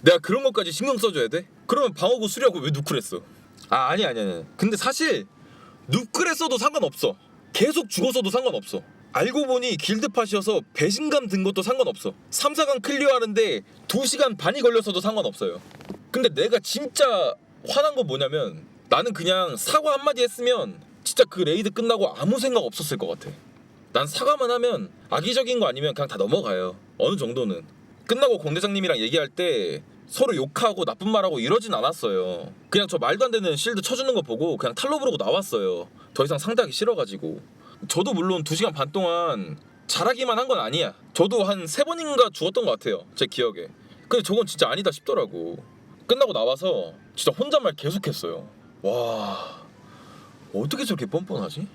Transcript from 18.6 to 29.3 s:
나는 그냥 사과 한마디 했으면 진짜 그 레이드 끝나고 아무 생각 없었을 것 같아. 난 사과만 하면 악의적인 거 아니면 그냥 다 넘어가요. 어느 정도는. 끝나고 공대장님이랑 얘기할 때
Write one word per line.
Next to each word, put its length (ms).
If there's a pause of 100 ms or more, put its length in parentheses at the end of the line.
나는 240
그냥 440
사과 360
한마디 300
했으면 560 (240)
진짜 220
그 160
레이드 300
끝나고 440
아무 240
생각 240
없었을 340
것 100
같아. 240 (600)
난 120
사과만 460
하면 400 (180)
악의적인 500
거 80
아니면 260
그냥 140
다 100
넘어가요. 580 (240)
어느 160
정도는. 480 (420)
끝나고 320
공대장님이랑 640
얘기할 300
때 520 (260)